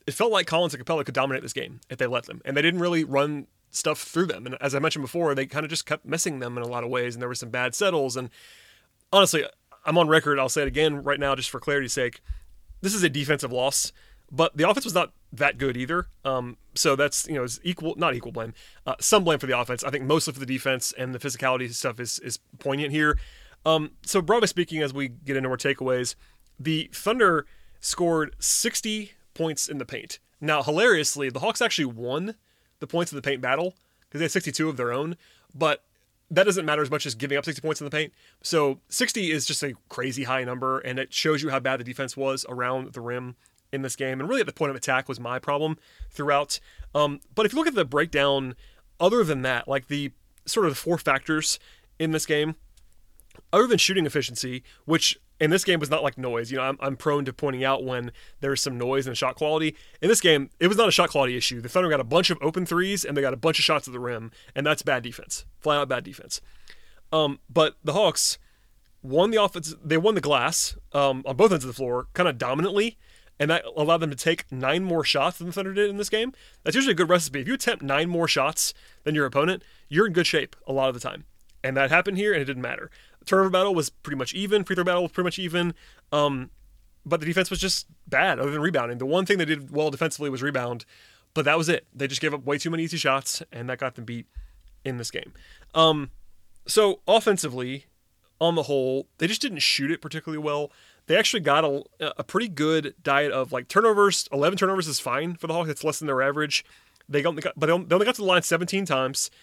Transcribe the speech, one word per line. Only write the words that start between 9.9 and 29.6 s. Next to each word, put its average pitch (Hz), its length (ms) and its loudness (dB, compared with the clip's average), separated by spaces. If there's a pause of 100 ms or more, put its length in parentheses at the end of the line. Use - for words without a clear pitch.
on 170 100 8
record, 147 320 6
I'll 131 100 2
say 151 120 0
it 139 60 0
again 143 360 0
right 139 160 0
now 139 160 2
just 127 140 -4
for 131 100 -10
clarity's 143 340 -2
sake, 123 280 -2 (600)
this 196 120 0
is 196 100 -2
a 160 60 6
defensive 139 420 -2
loss, 127 400 0 (400)
but 156 240 2
the 160 140 4
offense 262 160 0
was 190 80 -6
not 175 200 0 (180)
that 143 260 0
good 127 200 -2
either. 165 300 -4 (180)
Um, 123 320 -4 (180)
so 143 200 4
that's, 139 320 0
you 156 80 -4
know, 127 80 -2
it's 123 200 -8
equal, 165 340 -4
not 156 180 0
equal 117 160 -10
blame, 113 220 -8 (320)
uh, 131 140 -4
some 208 240 4
blame 160 160 2
for 139 80 -6
the 123 100 2
offense. 123 260 -2
I 135 60 -4
think 131 160 -2
mostly 151 280 2
for 131 60 -12
the 135 60 -8
defense, 131 520 -2
and 127 160 -6
the 120 60 -8
physicality 127 540 -2
stuff 120 260 -6
is, 120 200 -6
is - 200 -10 (200)
poignant 139 320 -4
here. 151 260 2 (480)
Um, 156 260 2 (140)
so 190 160 0
broadly 208 260 4
speaking, 160 340 -2
as 139 120 -2
we 139 140 -4
get 135 300 -6
into 131 120 -2
our 127 80 -2
takeaways, 127 580 -2 (440)
the 156 340 -4
Thunder 196 520 2 (340)
scored 160 600 0
sixty 214 720 -2 (200)
points 160 340 -4